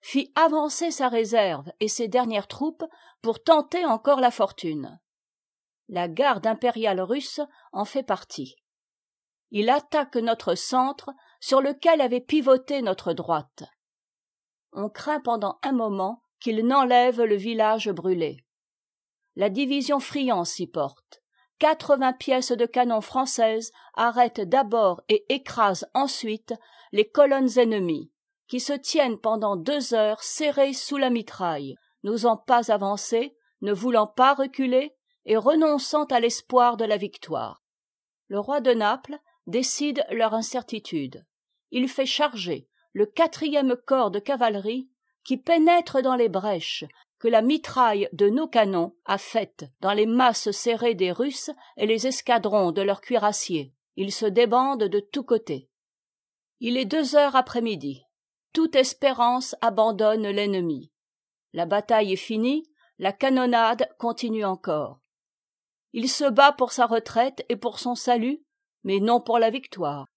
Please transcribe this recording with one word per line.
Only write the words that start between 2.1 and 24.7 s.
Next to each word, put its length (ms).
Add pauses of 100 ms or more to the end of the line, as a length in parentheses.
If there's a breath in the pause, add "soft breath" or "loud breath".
troupes 380 (380 soft breath)
pour 200
tenter 420
encore 360
la 100
fortune. 720 (880)
La 200
garde 380
impériale 540
russe 400 (320 soft breath)
en 120
fait 200
partie. 500 (960)
Il 200
attaque 460
notre 380
centre 560 (300 soft breath)
sur 200
lequel 400
avait 200
pivoté 600
notre 300
droite. 520 (1080)
On 160
craint 320
pendant 420
un 100
moment 500 (180)
qu'il 260
n'enlève 560
le 140
village 540
brûlé. 540 (920)
La 120
division 520
Friant 440
s'y 220
porte. 560 (360)
Quatre-vingts 560
pièces 380
de 140
canon 340
françaises 720 (220 soft breath)
arrêtent 460
d'abord 680